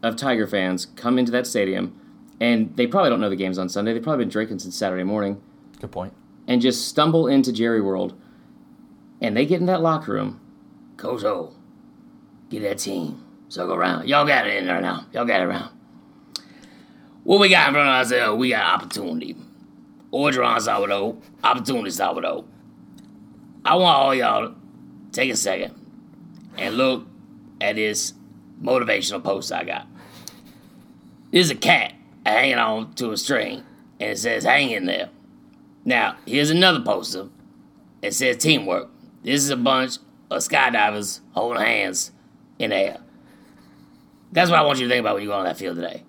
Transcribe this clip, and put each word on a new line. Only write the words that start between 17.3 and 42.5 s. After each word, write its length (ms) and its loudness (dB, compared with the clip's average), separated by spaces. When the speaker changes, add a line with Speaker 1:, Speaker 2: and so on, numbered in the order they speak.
Speaker 1:
we 100 6
got 180 8
in 60 2
front 160 4
of 60 4
us 160 2
here, 220 2
we 160 0
got 320 2
opportunity. 540 -8
Orgeron 480 2
sourdough, 560 -2
opportunity 480 0
sourdough. 540 -4
I 100 4
want 220 6
all 180 4
y'all 340 0
to 60 -18
take 200 0
a 40 -4
second 380 -4
and 200 -6
look 280 0
at 160 -2
this 380 -4
motivational 640 -2
post 280 -4
I 140 -6
got. 220 -10
This 140 6
is 60 0
a 40 -2
cat 380 2
hanging 320 2
on 380 -2
to 160 -4
a 60 -6
string, 460 -4
and 120 -4
it 80 -6
says, 260 -2
'Hang 260 2
in 140 -4
there.' 240 -4
Now, 320 0
here's 240 0
another 320 4
poster. 460 -4
It 120 -4
says, 240 0
'Teamwork.' 520 0
This 200 0
is 60 -2
a 80 -2
bunch 400 0
of 100 -4
skydivers 800 0
holding 280 -2
hands 500 -2